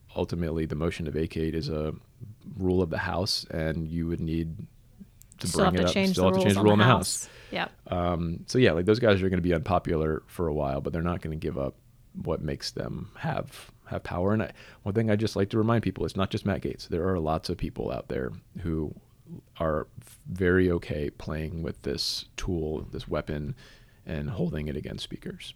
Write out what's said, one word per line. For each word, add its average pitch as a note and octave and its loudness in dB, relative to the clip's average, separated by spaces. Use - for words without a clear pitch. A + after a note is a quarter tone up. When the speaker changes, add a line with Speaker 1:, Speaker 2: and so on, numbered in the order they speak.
Speaker 1:
ultimately E2 -2
the D#2 -4
motion E2+ -2
to C#2+ -4
vacate D#2+ -2
is D#2+ -4
a D#2 -2
rule F#2 4
of E2 0
the - 0
House, F2 -2
and D#2+ -2
you E2 -2
would E2 -2
need D#2+ -2
to - -6
Speaker 2:
Still F#3 2
Speaker 1:
bring F#3 4
Speaker 2:
have F#3 4
Speaker 1:
it - 4
Speaker 2:
to F3+ 4
Speaker 1:
up. F3+ 2
Speaker 2:
change F#3+ 2
Speaker 1:
Still F3+ 4
Speaker 2:
the F#2+ 6
Speaker 1:
have F#2 4
to F#3+ 4
change - -
Speaker 2:
rules G2+ 6
Speaker 1:
the G2 4
Speaker 2:
on G#2+ 4
Speaker 1:
rule G#2+ 8
Speaker 2:
the - 8
Speaker 1:
in G#2 6
the A2 8
Speaker 2:
House. A#2+ 4
Speaker 1:
House. - -14
Speaker 2:
Yep. F3 -4
Speaker 1:
Um, F2 0
so - 0
yeah, A2+ 8
like, F2+ 2
those G#2+ 6
guys G2+ 6
are F#2+ 2
gonna F2+ 2
be E2+ 4
unpopular D#2 2
for F2 -2
a D2 0
while, C#2 0
but D2 -4
they're E2 -2
not F2 -2
gonna D#2 -6
give D#2+ -4
up C2+ -4
what E2+ -2
makes C#2+ -6
them - -8
have, - -6
have - -6
power. F2+ 0
And A2 2
I, - -6
one G2+ -4
thing A2 2
I G#2+ 6
just G#2+ 0
like G2 2
to A2+ 0
remind A2 4
people, F2 -2
it's E2 -4
not F#2+ 0
just - -4
Matt F2+ 0
Gaetz. B1 -6
There E2+ 0
are F#2 0
lots D#2+ -2
of F2 -4
people - -4
out A#1+ -6
there - -4
who D#2+ -2
are D2+ 0
very F#2 6
okay D#2 -2
playing D#2 -6
with - -6
this - -4
tool, D#2 -4
this - -10
weapon, D2+ -4
and D2 -4
holding D2+ -2
it D2 -6
against - -8
speakers. - -12